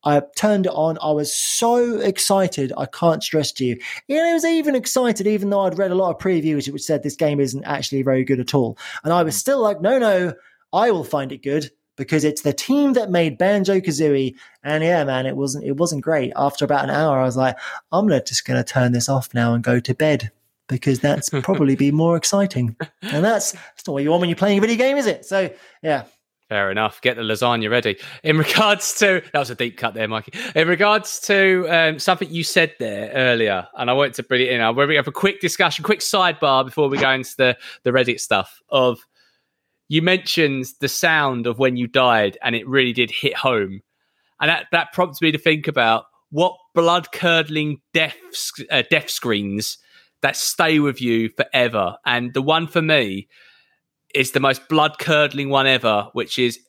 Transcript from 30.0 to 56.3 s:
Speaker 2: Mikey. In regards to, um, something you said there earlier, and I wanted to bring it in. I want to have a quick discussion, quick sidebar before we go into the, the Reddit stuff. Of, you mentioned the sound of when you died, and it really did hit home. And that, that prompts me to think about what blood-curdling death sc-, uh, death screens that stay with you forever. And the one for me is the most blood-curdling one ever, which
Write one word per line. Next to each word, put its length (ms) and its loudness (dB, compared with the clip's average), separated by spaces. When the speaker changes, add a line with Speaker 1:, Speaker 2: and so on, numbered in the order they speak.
Speaker 2:
Mikey. 240 -6
In 100 4
regards 540 0
to, 480 2
um, 320 2
something 300 -2
you 120 -6
said 380 0
there 340 -6
earlier, 600 0
and 140 -4
I 20 4
wanted 220 0
to 100 -10
bring 180 0
it 60 0
in. 120 0
I 100 4
want 200 2
to 60 2
have 100 2
a 60 -8
quick 280 -2
discussion, 440 -2
quick 160 0
sidebar 640 2
before 240 0
we 100 -2
go 120 2
into 260 -4
the, 200 2
the 60 2
Reddit 280 2
stuff. 420 -2
Of, 280 2
you 140 0
mentioned 640 0
the 80 -2
sound 580 0
of 140 -4
when 160 2
you 100 -2
died, 560 2
and 140 -2
it 100 -6
really 260 0
did 200 0
hit 240 -4
home. 460 -2
And 80 0
that, 240 -2
that 200 -2
prompts 300 -2
me 100 4
to 60 -4
think 300 0
about 360 2
what 260 0
blood-curdling 1080 0
death 220 0
sc-, 380 -10
uh, 200 2
death 200 0
screens 680 -4
that 140 0
stay 440 0
with 200 -2
you 300 0
forever. 760 0
And 300 -2
the 80 -2
one 240 2
for 160 0
me 460 0
is 180 0
the 80 2
most 280 0
blood-curdling 840 0
one 160 4
ever, 460 2
which 260 -6